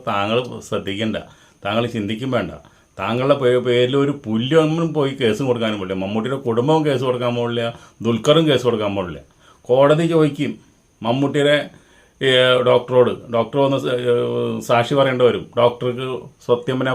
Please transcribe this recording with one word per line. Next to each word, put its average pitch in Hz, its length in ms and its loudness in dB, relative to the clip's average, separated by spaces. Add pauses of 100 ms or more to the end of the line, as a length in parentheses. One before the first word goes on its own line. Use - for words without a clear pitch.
(100)
താങ്കൾ 104 280 -2 (300)
ശ്രദ്ധിക്കണ്ട, 98 480 -4 (480)
താങ്കൾ 110 200 -2 (120)
ചിന്തിക്കും 113 400 -6
വേണ്ട. 92 160 -4 (480)
താങ്കളുടെ 123 420 0
പേ-, 123 260 2
പേരിൽ 123 260 2 (100)
ഒരു 143 80 0 (120)
പുല്ലൊന്നും 156 720 0
പോയി 139 240 -2
കേസും 113 300 0
കൊടുക്കാനും 110 320 -2
പാടില്ല, 92 220 -6
മമ്മൂട്ടിയുടെ 110 440 -4
കുടുംബവും 135 400 0
കേസ് 135 200 -2
കൊടുക്കാൻ 123 300 -2
പാടില്ല, 117 240 -2 (440)
ദുൽഖറും 147 420 4
കേസ് 127 200 2
കൊടുക്കാൻ 107 300 0
പാടില്ല. 82 220 -8 (480)
കോടതി 143 460 4
ചോദിക്കും 147 400 0 (520)
മമ്മൂട്ടിയുടെ, 143 500 2 (720)
ഏ, - 20 4 (360)
ഡോക്ടറോട്, 123 460 4 (220)
ഡോക്ടർ 113 280 0
വന്ന് 135 220 2
സ-, 135 100 -2 (160)
ഏ, - 20 4 (540)
സാക്ഷി 120 320 2
പറയേണ്ടി 127 300 2
വരും, 98 160 0 (140)
ഡോക്ടർക്ക് 123 500 0 (400)
സത്യം 123 320 0
തന്നെ 131 140 -2